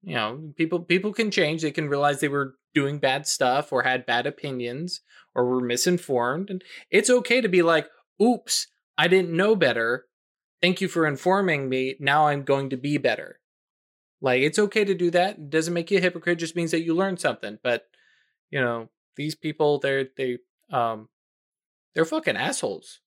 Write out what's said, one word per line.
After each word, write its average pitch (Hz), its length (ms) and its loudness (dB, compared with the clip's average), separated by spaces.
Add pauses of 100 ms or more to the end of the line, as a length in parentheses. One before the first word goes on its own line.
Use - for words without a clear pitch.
You 175 120 -8
know, 127 400 -6
people, 165 260 -2
people 185 320 0
can 214 180 0
change. 160 320 0
They 151 80 0
can 151 180 -4
realize 143 300 2
they 151 80 0
were 139 300 -2 (160)
doing 143 240 0
bad 143 300 0
stuff 131 440 0
or 120 120 0
had 127 220 0
bad 123 200 0
opinions 139 760 -8 (360)
or 123 100 2
were 127 160 2
misinformed. 131 880 0
And 190 120 -6 (280)
it's 214 200 4
okay 247 300 4
to 233 80 0
be 180 140 4
like, 165 260 2 (340)
"Oops, - 460 0 (300)
I 160 100 4
didn't 180 240 4
know 196 240 2
better. 120 520 0 (540)
Thank 180 200 0
you 185 80 -2
for 165 180 0
informing 156 600 0
me. 131 300 -2
Now 147 280 2
I'm 143 160 0
going 139 280 0
to 135 60 -4
be 143 200 -2
better." 120 420 -2 (840)
Like, 127 200 2
it's 151 180 0
okay 208 240 2
to 196 120 0
do 175 160 0
that. 180 260 2
It 147 140 -16
doesn't 160 220 0
make 170 180 -4
you 190 80 4
a - 20 0
hypocrite. 175 360 0
It - 40 -12
just 165 140 -6
means 170 160 -2
that 165 100 -2
you 165 140 0
learned 185 260 0
something. 107 420 -4
But, 120 220 0 (640)
you 143 100 -6
know, 117 300 -2 (260)
these 151 200 -6
people, 147 440 0
they're, 135 280 0 (100)
they, 127 220 -4 (320)
um, 113 360 -2 (840)
they're 160 120 2
fucking 311 320 -2
assholes. 113 680 -6